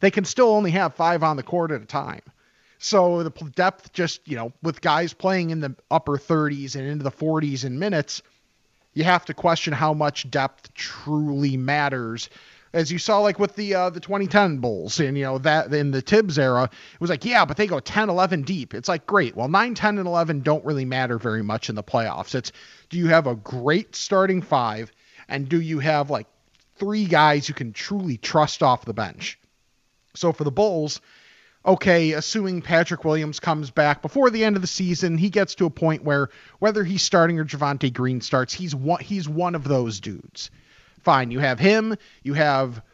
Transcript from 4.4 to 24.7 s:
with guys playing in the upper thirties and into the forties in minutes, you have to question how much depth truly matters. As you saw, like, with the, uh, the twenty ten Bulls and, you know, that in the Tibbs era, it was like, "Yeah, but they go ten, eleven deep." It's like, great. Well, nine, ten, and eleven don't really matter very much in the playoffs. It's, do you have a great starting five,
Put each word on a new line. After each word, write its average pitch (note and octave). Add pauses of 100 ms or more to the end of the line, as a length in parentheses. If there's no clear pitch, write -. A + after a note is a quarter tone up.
with D#3+
guys E3
playing F#3
in D#3+
the C#3 (160)
upper D3
thirties C#3+
and C3+
into D3
the C#3
forties D3
in B2+
minutes, F3 (720)
you D#3+
have F3+
to D3+
question E3
how D#3
much D3
depth -
truly C#3+
matters. C3 (420)
As D#3+
you F3
saw, G#3
like, G#3
with G3+
the, G3+
uh, F3+
the F3
twenty G3
ten F#3
Bulls G#2+
and, C#3
you C#3
know, C3
that D3+
in D3
the C3+
Tibbs G3+
era, C3
it -
was E3+
like, D#3+
"Yeah, A#3
but D3
they G#3+
go E3+
ten, G#3+
eleven F3+
deep." D3+
It's A2
like, F3
great. G3
Well, A#2+
nine, G#3+
ten, G#3
and F#3
eleven E3
don't D3+
really D3
matter B2+
very A2
much G#2+
in G#2+
the G#2+
playoffs. G2+
It's, B2+ (360)
do F3
you F3
have D#3+
a B2
great B2+
starting F#3+
five, A#2 (360)